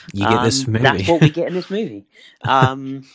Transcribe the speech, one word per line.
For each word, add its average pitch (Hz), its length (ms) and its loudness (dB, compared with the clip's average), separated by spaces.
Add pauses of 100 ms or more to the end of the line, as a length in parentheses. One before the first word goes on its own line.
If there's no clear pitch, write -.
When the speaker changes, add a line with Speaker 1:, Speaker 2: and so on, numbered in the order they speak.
(140)
Speaker 1:
You 98 140 -2
get 120 160 2
this - 220 0
Speaker 2:
Um, 110 80 -2
Speaker 1:
movie. 113 100 0
Speaker 2:
that's 131 260 2
what 165 120 2
we 151 80 8
get 160 200 -4
in 170 40 -6
this 180 160 -6
Speaker 1:
<laughs> 196 100 -4
Speaker 2:
movie. 110 260 -10 (380)
Um, 135 600 0 (100)